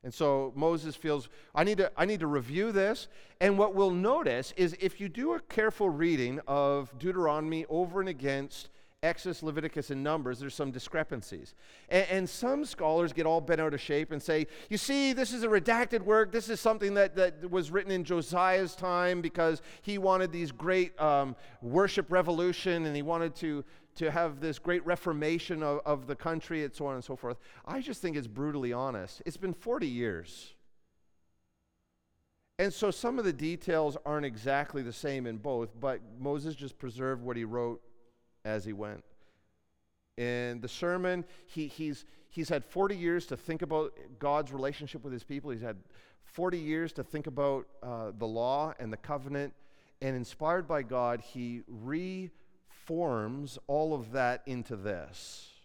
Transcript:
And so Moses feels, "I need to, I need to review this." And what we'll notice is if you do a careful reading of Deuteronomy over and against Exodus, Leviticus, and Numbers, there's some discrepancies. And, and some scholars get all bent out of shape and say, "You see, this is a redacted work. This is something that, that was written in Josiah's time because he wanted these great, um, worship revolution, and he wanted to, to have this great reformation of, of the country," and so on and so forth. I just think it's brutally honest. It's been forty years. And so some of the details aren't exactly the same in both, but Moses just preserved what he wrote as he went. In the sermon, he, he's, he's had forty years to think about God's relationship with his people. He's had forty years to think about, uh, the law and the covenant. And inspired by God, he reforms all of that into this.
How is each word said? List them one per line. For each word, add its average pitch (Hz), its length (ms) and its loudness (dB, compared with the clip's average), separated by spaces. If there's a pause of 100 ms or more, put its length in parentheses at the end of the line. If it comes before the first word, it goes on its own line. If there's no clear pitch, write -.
And 127 100 -10
so 135 400 2
Moses 156 400 2
feels, 147 340 -2 (280)
"I 156 80 6
need 202 140 2
to, 190 180 4
I 160 80 4
need 202 160 0
to 160 80 2
review 147 420 0
this." 196 380 2 (320)
And 196 180 6
what 202 160 6
we'll 196 160 6
notice 180 680 2
is 180 240 4
if 185 200 0
you 196 80 -4
do 269 260 0
a 339 60 -4
careful 214 500 2
reading 147 560 2
of 139 540 2
Deuteronomy 160 680 0
over 175 300 0
and 190 100 0
against 139 600 -4 (360)
Exodus, 170 380 0
Leviticus, 156 480 -4
and 135 140 -4
Numbers, 139 340 0
there's 135 160 -10
some 139 160 -4
discrepancies. 123 880 -6 (320)
And, 185 200 6
and 185 220 0
some 269 340 0
scholars 165 480 2
get 160 140 0
all 165 140 4
bent 156 200 2
out 156 140 2
of 131 60 -4
shape 151 320 0
and 143 100 -4
say, 156 240 2 (240)
"You 208 60 -2
see, 277 360 2
this 240 200 0
is 233 120 -2
a 233 40 2
redacted 226 540 4
work. 214 300 6
This 214 160 0
is 220 120 -2
something 208 340 4
that, 196 220 6
that 180 340 2
was 175 200 0
written 190 220 0
in 185 100 2
Josiah's 180 720 2
time 180 460 2
because 165 400 2 (220)
he 202 160 -2
wanted 185 320 4
these 165 220 -4
great, 175 480 2
um, 143 340 6 (280)
worship 180 500 2
revolution, 170 720 4
and 147 80 -2
he 147 80 0
wanted 165 340 0
to, 147 280 -2 (320)
to 160 120 0
have 156 300 2
this 151 220 -4
great 170 260 0
reformation 165 800 0
of, 143 200 0
of 139 220 0
the 139 80 -4
country," 160 480 -2
and 139 100 -4
so 147 140 -6
on 139 80 -2
and 127 80 -6
so 127 140 -8
forth. 123 220 -6 (280)
I 262 140 -4
just 254 220 -8
think 165 140 -2
it's 123 120 -4
brutally 135 440 -2
honest. 120 540 -4
It's 165 100 -8
been 185 160 -4
forty 233 360 -2
years. 110 680 -4 (2000)
And 196 120 2
so 202 200 2
some 247 260 -2
of 233 60 -2
the 185 80 2
details 156 640 0 (100)
aren't 147 200 -2
exactly 135 560 -2
the 120 100 -6
same 135 340 -4
in 113 120 -6
both, 117 320 -4 (100)
but 131 200 -2 (200)
Moses 143 340 -4
just 131 240 -12
preserved 131 420 -4
what 120 160 -4
he 117 60 -4
wrote 117 400 -4 (600)
as 107 200 -2
he 110 80 -6
went. 104 320 -8 (1120)
In 120 440 -2
the 117 60 -8
sermon, 180 580 -2 (220)
he, 156 220 -6
he's, 147 360 -8 (240)
he's 160 200 -6
had 147 160 0
forty 196 320 0
years 170 300 0
to 131 100 -6
think 160 260 -6
about 156 340 -2 (220)
God's 143 340 0
relationship 139 520 -6
with 135 80 -8
his 120 100 -8
people. 143 300 -8
He's 113 100 -6
had 113 140 -6 (480)
forty 175 340 -2
years 160 360 -2
to 135 100 -6
think 151 240 -6
about, 139 400 0 (160)
uh, 113 340 -8
the 113 80 -4
law 127 540 0
and 113 120 -6
the 110 40 -8
covenant. 139 580 -6 (460)
And 135 160 -2
inspired 160 500 -2
by 151 160 0
God, 120 380 0
he 120 480 -8
reforms 143 2000 -4
all 156 260 2
of 117 160 -6
that 123 360 2
into 123 280 -6
this. 95 720 -8 (160)